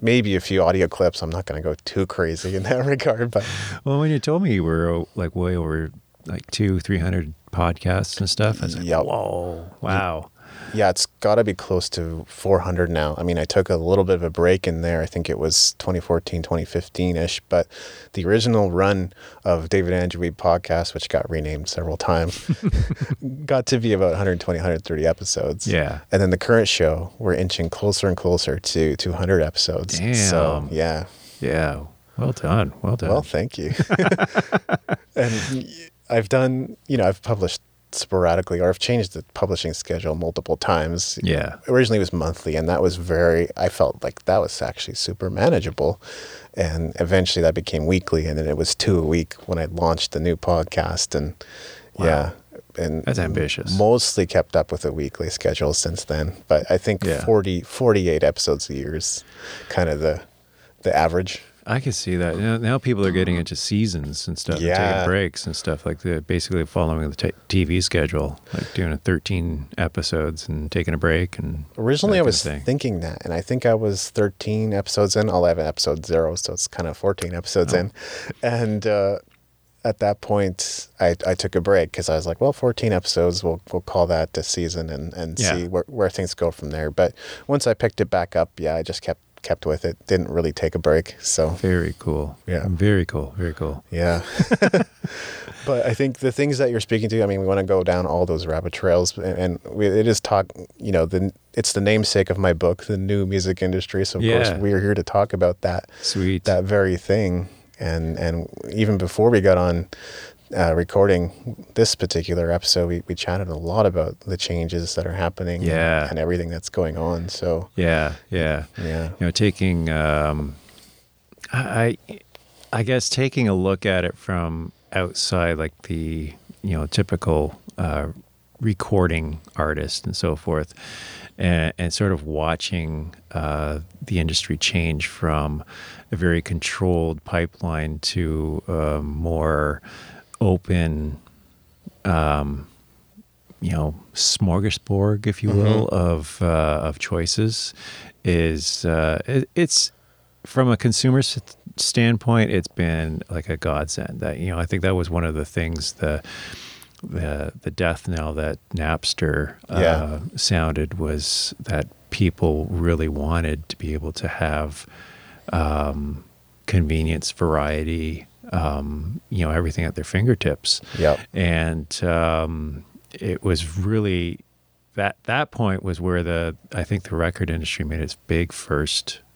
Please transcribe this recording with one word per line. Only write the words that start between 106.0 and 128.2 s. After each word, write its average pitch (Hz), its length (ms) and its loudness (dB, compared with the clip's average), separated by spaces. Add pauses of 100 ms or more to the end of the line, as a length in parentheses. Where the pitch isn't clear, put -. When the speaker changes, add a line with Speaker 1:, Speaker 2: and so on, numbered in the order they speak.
Speaker 2:
Sweet. 92 440 0
Speaker 1:
that 92 200 2
very 98 320 4
thing. 92 500 0 (320)
And, 82 400 -2
and 85 300 -2 (240)
even 107 240 2
before 101 320 2
we 117 100 6
got 95 180 8
on, 87 300 2 (680)
uh, 85 200 2
recording 90 880 2 (100)
this 110 200 4
particular 85 560 0
episode, 87 360 2
we, 87 200 -2
we 87 80 -4
chatted 90 320 -4
a 82 80 -6
lot 87 300 2
about 85 360 2
the 92 160 -4
changes 85 580 -2
that 90 120 -2
are 87 60 -4
happening 87 480 -2
and, 85 100 2
Speaker 2:
Yeah. 80 380 2
Speaker 1:
and 78 100 -4
everything 85 300 0
that's 85 200 -8
going 82 280 -2
on. 85 320 -2
So 85 480 -4
Speaker 2:
Yeah, 80 360 2 (160)
yeah. 78 360 0 (120)
Speaker 1:
Yeah. 80 320 -4 (100)
Speaker 2:
You 90 80 0
know, 85 40 0
taking, 90 580 2
um, 76 640 0 (960)
I, 117 440 0 (120)
I, 214 100 -14 (540)
I 113 100 0
guess 123 260 0
taking 131 380 0
a 98 80 4
look 95 300 0
at 92 180 2
it 87 140 -4
from 82 540 -4 (220)
outside, 87 640 0
like, 78 160 -4 (100)
the, 80 480 -4 (300)
you 92 160 -2
know, 78 80 0
typical, 78 720 0 (200)
uh, 76 300 -2 (520)